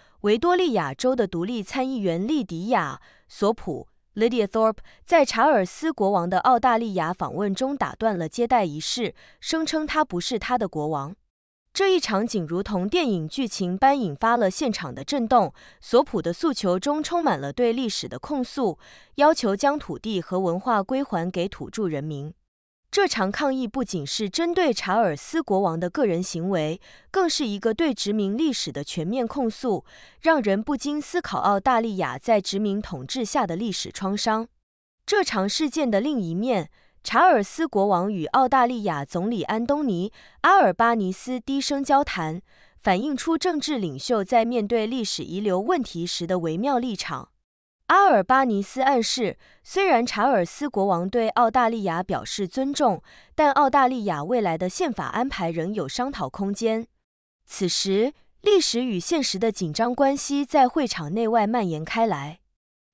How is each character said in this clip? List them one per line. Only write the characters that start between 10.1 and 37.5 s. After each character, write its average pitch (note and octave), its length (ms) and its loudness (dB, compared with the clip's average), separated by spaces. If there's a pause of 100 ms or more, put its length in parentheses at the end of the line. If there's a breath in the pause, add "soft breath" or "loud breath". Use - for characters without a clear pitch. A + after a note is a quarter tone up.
是 A3+ 180 -4
他 B3+ 180 -2
的 A3+ 120 -2
国 D3+ 200 -4
王。 D3 280 -6 (560)
这 G4 220 2
一 F4 60 2
场 G#3+ 260 -2
景 F#3 200 -4
如 E3+ 160 -4
同 G3+ 260 -4
电 D#4 220 0
影 D#3+ 180 -2
剧 B3+ 200 -4
情 F#3 280 -4
般 C4+ 240 4
引 E3+ 140 -2
发 A3+ 220 2
了 G#3 140 2
现 A#3+ 220 -2
场 D3 220 -8
的 - 80 -12
震 C4 240 -2
动。 G#3+ 260 4 (280 soft breath)
索 C4 240 4
普 F#3+ 180 -4
的 E3 100 -2
诉 D4+ 200 0
求 F#3 260 0
中 D4 240 -2
充 E4+ 220 -2
满 F#3 160 0
了 C#3+ 120 -6
对 A#3+ 200 0
历 B3 160 -2
史 - 200 -8
的 B2 100 -10
控 C4+ 260 -6
诉， G#3 340 -4 (380 soft breath)
要 D4+ 180 6
求 G3+ 220 0
将 C#4+ 220 0
土 D#3+ 200 -10
地 G#3+ 220 -4
和 F3+ 180 -4
文 F#3 220 -2
化 G#3+ 240 0
归 C4 180 -2
还 F3+ 280 -4
给 F#3 180 -4
土 C3+ 220 -12
著 G#3 180 -4
人 D3 160 -4
民。 D3+ 300 -8 (580)
这 G4 140 4
场 G3 240 -2
抗 C4+ 240 -2
议 B3+ 140 -4
不 B3+ 160 -4
仅 D3 240 -6
是 G#3 220 -4
针 E4+ 220 0
对 E4 220 2
查 - 200 -2
尔 G3+ 200 2
斯 D#4+ 300 -4
国 F#3+ 160 2
王 E3+ 180 0
的 F3 120 -2
个 C#4 160 0
人 F3+ 180 0
行 F3 260 -6
为， E3 300 -2 (320 soft breath)
更 F4+ 180 2
是 C#4+ 160 -2
一 G3+ 140 -4
个 A3 120 0
对 C#4+ 220 0
殖 G3+ 180 -4
民 G#3 240 0
历 D4 160 0
史 - 200 -6
的 C#3+ 100 -8
全 D#3 240 -6
面 A#3 220 -2
控 B3+ 200 -2
诉， G#3+ 360 -4 (360 loud breath)
让 D#4+ 220 4
人 G3+ 220 0
不 D4 120 -2
禁 D4 240 -4
思 F4 220 -4
考 - 160 -6
澳 G3+ 220 2
大 A#3 180 2
利 A3+ 180 -2
亚 C#3 220 -4
在 G#3+ 220 2
殖 F#3+ 180 -6
民 G#3 240 -2
统 C3+ 240 -10
治 C4 180 -4
下 A#3 220 0
的 E3+ 80 -4
历 G#3 160 -4
史 - 220 -8
创 G3 240 -4
伤。 A3 320 -2 (580)
这 G4+ 160 4
场 G3+ 260 0
事 D4 220 -2
件 C#4 220 0
的 G3 80 4
另 C4+ 200 -2
一 E3 140 -4
面， G#3+ 340 0 (360)
查 A#3 160 2
尔 D#4 240 6
斯 D#4+ 240 -4